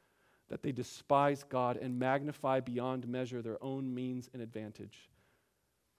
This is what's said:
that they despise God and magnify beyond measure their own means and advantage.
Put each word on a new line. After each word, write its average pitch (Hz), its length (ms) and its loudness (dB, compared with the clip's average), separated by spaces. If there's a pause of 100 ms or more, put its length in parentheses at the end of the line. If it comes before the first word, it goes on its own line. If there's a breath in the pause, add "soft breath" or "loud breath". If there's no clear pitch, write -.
(480)
that - 140 -8
they 143 100 -2
despise 139 720 4
God 123 340 2
and 123 200 -4
magnify 135 640 2
beyond 123 480 -2
measure 123 340 -2
their 113 220 -6
own 135 300 -4
means 127 400 -4
and 123 100 -8
advantage. 110 680 -10 (880)